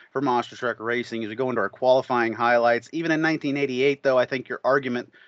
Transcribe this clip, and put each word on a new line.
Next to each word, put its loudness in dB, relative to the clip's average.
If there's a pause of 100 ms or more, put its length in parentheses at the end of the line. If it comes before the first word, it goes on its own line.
(120)
for -6
Monster -2
Truck -4
Racing. -4
As -6
we -10
go -2
into -2
our -2
qualifying 2
highlights, 2
even -4
in 0
nineteen -2
eighty-eight, 0
though, 2
I 4
think -6
your -8
argument 0 (140)